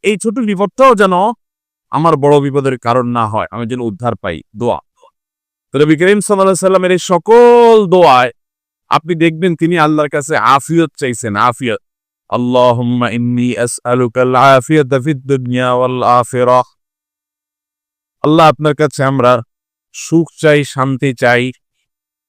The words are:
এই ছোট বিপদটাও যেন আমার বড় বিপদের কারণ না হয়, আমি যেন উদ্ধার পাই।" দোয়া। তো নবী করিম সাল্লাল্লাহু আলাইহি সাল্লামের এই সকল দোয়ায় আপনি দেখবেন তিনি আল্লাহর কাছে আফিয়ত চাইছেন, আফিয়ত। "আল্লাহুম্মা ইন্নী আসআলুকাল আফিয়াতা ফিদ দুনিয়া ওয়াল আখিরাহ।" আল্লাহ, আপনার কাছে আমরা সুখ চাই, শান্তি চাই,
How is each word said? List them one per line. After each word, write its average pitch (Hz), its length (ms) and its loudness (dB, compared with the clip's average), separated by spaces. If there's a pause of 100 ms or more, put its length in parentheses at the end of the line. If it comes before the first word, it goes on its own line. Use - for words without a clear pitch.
এই 208 140 -2
ছোট 214 220 -6
বিপদটাও 208 560 2
যেন 196 180 2 (760)
আমার 156 260 0
বড় 143 240 2
বিপদের 135 380 -4
কারণ 120 280 -2
না 120 220 -2
হয়, 104 220 -4
আমি 113 160 -10
যেন 123 140 -8
উদ্ধার 117 360 -6
পাই।" 85 240 -8 (160)
দোয়া। 107 220 -4 (920)
তো 135 60 -4
নবী 151 180 2
করিম 196 240 0
সাল্লাল্লাহু 190 220 -2
আলাইহি 190 140 2
সাল্লামের 185 340 0
এই 180 80 0
সকল 226 880 4
দোয়ায় 147 460 4 (560)
আপনি 156 260 -2
দেখবেন 165 420 -2
তিনি 170 220 -2
আল্লাহর 151 300 0
কাছে 147 280 -4
আফিয়ত 139 600 0
চাইছেন, 117 400 -6
আফিয়ত। 113 440 -2 (480)
"আল্লাহুম্মা 123 840 0
ইন্নী 120 460 -2
আসআলুকাল 123 760 -2
আফিয়াতা 135 680 2
ফিদ 135 260 -6
দুনিয়া 127 460 -2
ওয়াল 127 300 -2
আখিরাহ।" 123 600 2 (1600)
আল্লাহ, 156 240 2
আপনার 151 260 -2
কাছে 143 300 -2
আমরা 127 380 0 (520)
সুখ 160 320 -2 (140)
চাই, 151 240 2
শান্তি 135 500 -4
চাই, 120 280 0 (840)